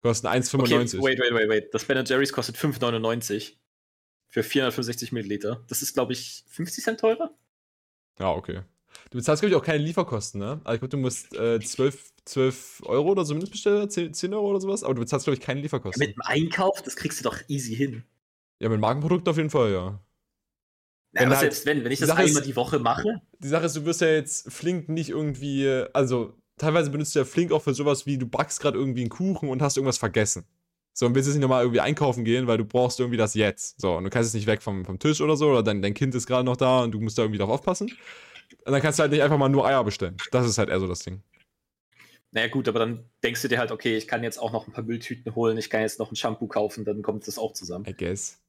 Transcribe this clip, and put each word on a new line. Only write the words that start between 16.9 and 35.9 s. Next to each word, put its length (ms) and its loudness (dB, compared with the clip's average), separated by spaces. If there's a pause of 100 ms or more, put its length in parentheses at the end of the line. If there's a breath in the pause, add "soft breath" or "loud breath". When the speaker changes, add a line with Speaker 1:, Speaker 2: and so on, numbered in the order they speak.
Speaker 2:
kriegst 260 -8
du 40 -14
doch 140 -2 (100)
easy 260 -4
hin. 300 -4 (560)
Speaker 1:
Ja, 80 -2
mit 120 2
Markenprodukten 500 2
auf 60 0
jeden 140 0
Fall, 220 4
ja. 140 -2
Speaker 2:
Ja, 140 -8 (1120)
Speaker 1:
Wenn 140 4
Speaker 2:
aber 100 6
Speaker 1:
halt 40 4
Speaker 2:
selbst 260 0
wenn, 180 0
wenn 80 -2
ich 60 -2
Speaker 1:
die 40 0
Speaker 2:
das 80 4
Speaker 1:
Sache 120 4
Speaker 2:
einmal 200 4
Speaker 1:
ist 60 -6
Speaker 2:
die 80 -4
Woche 220 0
mache. 420 0 (180)
Speaker 1:
Die 100 -10
Sache 180 2
ist, 100 -2
du 80 -6
wirst 160 -2
ja 80 4
jetzt 440 0
Flink 360 -4
nicht 220 -4
irgendwie, 800 0
also 420 2 (220)
teilweise 340 2
benutzt 260 -2
du 20 6
ja 60 4
Flink 260 0
auch 120 2
für 120 0
sowas 320 0
wie, 100 0
du 100 -2
backst 340 -2
grad 140 2
irgendwie 260 -2
einen 100 -2
Kuchen 380 -2
und 120 -2
hast 160 2
irgendwas 220 0
vergessen. 480 0 (460)
So, 140 0
und 100 4
willst 100 4
jetzt 80 2
nicht 80 2
nochmal 220 4
irgendwie 160 4
einkaufen 440 2
gehen, 220 2
weil 120 4
du 60 0
brauchst 360 2
irgendwie 180 0
das 160 2
jetzt. 460 0
So, 160 2
und 80 -2
du 60 -2
kannst 180 2
es 60 -4
nicht 120 -2
weg 160 2
vom, 220 -4
vom 160 -8
Tisch 200 0
oder 160 2
so, 140 4
oder 140 4
dein, 180 0
dein 120 0